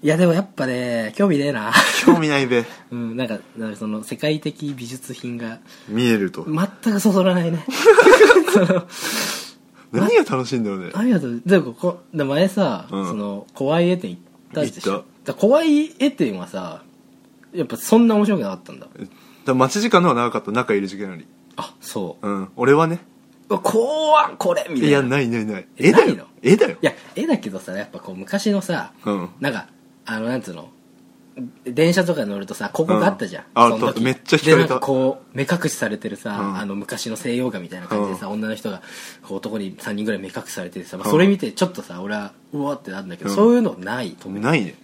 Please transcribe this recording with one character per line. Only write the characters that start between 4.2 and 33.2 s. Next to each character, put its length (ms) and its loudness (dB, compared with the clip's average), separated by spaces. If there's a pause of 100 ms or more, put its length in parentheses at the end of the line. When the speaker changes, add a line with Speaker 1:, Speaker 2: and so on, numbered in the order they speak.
Speaker 1:
的 340 -8
美 120 -12
術 280 -14
品 240 -10
が、 220 -12 (280)
Speaker 2:
見 180 0
え 120 4
る 140 -2
と。 140 -10
Speaker 1:
全 480 -2
く 60 0
そ 120 4
そ 120 4
ら 100 4
な 120 0
い 60 -2
ね。 140 -6 (420)
<laughs> 460 8
そ 60 6
の、 280 2 (1040)
Speaker 2:
何 240 2
が 80 6
楽 220 -2
し 100 -4
い 40 0
ん 40 0
だ 60 -2
ろ 80 -6
う 20 -8
ね。 140 -10
Speaker 1:
何 160 0
が 80 4
楽 180 -2
し 100 -8
い？ 40 -4
で 100 8
も、 140 -4
こ-、 280 -4 (120)
で、 100 -2
前 240 2
さ、 440 -2
Speaker 2:
う 80 -6
ん。 80 -4
Speaker 1:
そ 60 -6
の、 400 -8
怖 280 0
い 80 2
絵 80 0
展 140 -10
行 80 -14
っ 20 -20 (320)
た 80 -2
で 60 -2
し 220 -6
ょ？ 20 0
Speaker 2:
行 80 -2
っ 40 -14 (220)
た。 60 -8
Speaker 1:
だ、 20 -6
怖 300 4
い 360 2
絵 120 2
展 260 -2
は 100 -12
さ、 360 -12 (720)
や 100 -4
っ 40 -6
ぱ 100 -8
そ 200 2
ん 100 6
な 80 4
面 100 4
白 120 2
く 60 -2
な 60 -4
か 60 -8
っ 80 -20
た 80 -20
ん 80 -18
だ。 80 -20 (120)
Speaker 2:
え、 80 -12 (380)
だ、 80 0
待 200 2
ち 80 -2
時 80 0
間 140 6
の 60 4
方 60 2
が 60 0
長 100 0
か 80 -4
っ 40 -10
た、 80 -8
中 240 0
い 60 0
る 60 -6
時 100 -12
間 120 -10
よ 80 -14
り。 80 -18 (320)
Speaker 1:
あ、 240 -14
そ 400 -10
う。 60 -6
Speaker 2:
う 40 -2
ん。 240 -6
俺 180 4
は 140 4
ね。 120 -4 (500)
Speaker 1:
「う 60 0
わ、 40 -4
怖 680 2
っ、 100 -10
こ 160 0
れ」 160 -4
み 100 -4
た 0 -
い 20 0
な。 60 2
Speaker 2:
い 40 4
や、 100 4
な 180 0
い 80 0
な 120 -2
い 60 -4
な 140 -6
い。 160 -18
絵 160 4
だ 140 8
よ。 0 -
Speaker 1:
え、 40 2
な 40 0
い 20 -2
の？ 100 -16 (160)
Speaker 2:
絵 140 6
だ 140 2
よ。 120 -10
Speaker 1:
い 40 -2
や、 80 0 (220)
絵 120 -4
だ 100 0
け 120 -8
ど 100 -10
さ、 140 -12
や 100 -6
っ 60 -14
ぱ 100 -16
こ 140 -16
う、 20 -14
昔 360 -4
の 100 0
さ、 320 -6 (120)
Speaker 2:
う 60 -2
ん。 180 -4 (120)
Speaker 1:
な 80 -2
ん 40 -6
か、 140 -10 (380)
あ 140 -8
の、 80 -6
な 100 -4
ん 40 -8
つ 100 -14
う 20 -12
の？ 160 -16 (920)
電 300 2
車 100 2
と 120 0
か 100 -4
乗 120 -8
る 80 -10
と 80 -12
さ、 200 -8
広 180 0
告 140 2
あ 40 4
っ 80 -6
た 100 -8